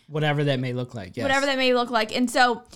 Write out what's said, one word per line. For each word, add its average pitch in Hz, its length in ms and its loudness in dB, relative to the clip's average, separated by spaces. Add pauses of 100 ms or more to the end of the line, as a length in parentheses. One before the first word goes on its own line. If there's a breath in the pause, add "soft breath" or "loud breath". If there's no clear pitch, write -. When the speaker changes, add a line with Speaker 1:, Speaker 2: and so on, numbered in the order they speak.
Speaker 1:
Whatever 147 360 0
that 135 140 0
may 127 140 -4
look 123 220 -6
like, 98 220 -12
yes. 226 60 -4
Speaker 2:
Whatever 277 240 0
that 269 120 0
may 254 160 2
look 247 160 0
like. 226 240 0
And 247 140 0
so, 254 360 2 (120)